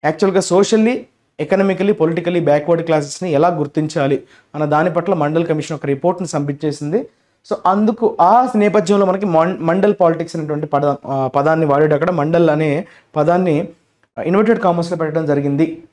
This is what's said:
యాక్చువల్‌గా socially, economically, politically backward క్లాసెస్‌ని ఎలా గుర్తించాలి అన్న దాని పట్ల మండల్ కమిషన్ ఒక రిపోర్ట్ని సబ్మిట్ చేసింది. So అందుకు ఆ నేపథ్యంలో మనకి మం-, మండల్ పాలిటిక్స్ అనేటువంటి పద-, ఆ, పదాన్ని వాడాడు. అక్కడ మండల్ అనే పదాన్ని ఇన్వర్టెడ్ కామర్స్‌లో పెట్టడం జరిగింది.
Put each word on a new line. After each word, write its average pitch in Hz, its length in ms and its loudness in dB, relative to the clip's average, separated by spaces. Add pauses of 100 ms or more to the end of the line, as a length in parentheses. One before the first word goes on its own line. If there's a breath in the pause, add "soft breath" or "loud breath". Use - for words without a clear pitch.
యాక్చువల్‌గా 180 360 2
socially, 220 560 2 (440)
economically, 196 520 0 (100)
politically 170 420 -2
backward 147 360 2
క్లాసెస్‌ని 156 500 -2
ఎలా 151 160 2
గుర్తించాలి 151 760 -2 (320 soft breath)
అన్న 151 100 -2
దాని 156 280 0
పట్ల 175 200 0
మండల్ 160 340 0
కమిషన్ 156 300 -4
ఒక - 80 -10
రిపోర్ట్ని 170 420 -2
సబ్మిట్ 143 380 -6
చేసింది. 147 320 -4 (540 soft breath)
So 214 40 -2 (100)
అందుకు 214 560 0
ఆ 240 340 4
నేపథ్యంలో 202 500 2
మనకి 190 200 -2
మం-, 165 340 2
మండల్ 190 420 0
పాలిటిక్స్ 165 340 0
అనేటువంటి 151 320 -6
పద-, 143 280 0 (100)
ఆ, 135 220 -2
పదాన్ని 156 380 2
వాడాడు. 151 280 2
అక్కడ 160 180 0
మండల్ 165 380 2
అనే 151 380 -2 (280 loud breath)
పదాన్ని 156 540 0 (540)
ఇన్వర్టెడ్ 214 360 2
కామర్స్‌లో 175 380 -2
పెట్టడం 160 280 -2
జరిగింది. 143 680 -2